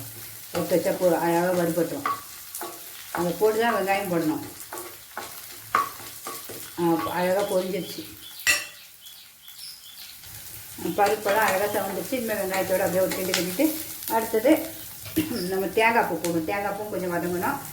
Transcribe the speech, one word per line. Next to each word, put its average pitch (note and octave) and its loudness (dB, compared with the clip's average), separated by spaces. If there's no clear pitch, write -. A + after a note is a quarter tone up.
எடுத்து F3+ 2
வச்சா F#3 4
போ-, E3+ 4
அழகாக E3+ 4
வறுபட்டுரும். E3 2
அதை F3 0
போட்டு G#3+ 6
தான் A#3 4
வெங்காயம் G3 2
போடணும். D#3 2
ஆ, E3+ -2
அழகாக F#3 2
பொரிஞ்சிருச்சு. F#3 -2
பருப்பெல்லாம் G#3 4
அழகாக F#3+ 2
செவந்துருச்சு. G3 -2
இனிமேல் A3+ 0
வெங்காயத்தோடு F#3+ 2
அப்படியே F#3 4
ஒரு F3 4
கிண்டு F#3 0
கிண்டிட்டு, F3 2
அடுத்தது A3+ 4
நம்ம F#3+ 0
தேங்காய் A3 4
பூ F3+ 0
போடணும். E3 0
தேங்காய் G3 -2
பூ G#3+ -4
கொஞ்சம் F#3 -2
வதங்கணும். F3 0